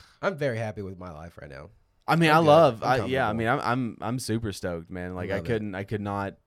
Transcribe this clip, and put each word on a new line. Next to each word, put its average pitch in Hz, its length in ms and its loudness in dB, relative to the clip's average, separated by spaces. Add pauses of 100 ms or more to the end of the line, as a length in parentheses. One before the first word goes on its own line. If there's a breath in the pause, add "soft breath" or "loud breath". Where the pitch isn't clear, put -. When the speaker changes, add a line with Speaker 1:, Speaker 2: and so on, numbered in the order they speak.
(220 loud breath)
Speaker 1:
I'm 190 140 -2
very 135 240 -2
happy 107 240 -8
with 95 160 -12
my 90 120 -14
life 82 300 -16
right 73 80 -16
now. 71 200 -16 (380)
Speaker 2:
I 147 80 2
mean, 165 140 6
Speaker 1:
I'm 156 80 8
Speaker 2:
I - 40 8
Speaker 1:
good. 165 60 4
Speaker 2:
love, 147 360 8
Speaker 1:
I'm 117 60 2
Speaker 2:
I, 127 160 2
yeah, 127 220 0
I 107 40 0
Speaker 1:
comfortable. - 80 -2
Speaker 2:
mean, 113 80 0
I'm, 135 140 2
I'm, 120 400 -2
I'm 117 180 -4
super 113 320 -4
stoked, 87 400 -8
man. 90 240 -8
Like, 90 160 -6
I 98 60 -2
Speaker 1:
Love 85 80 -6
it. - 20 -10
Speaker 2:
couldn't, 107 280 -4
I 98 100 -6
could 104 160 -6
not 101 340 -4 (120)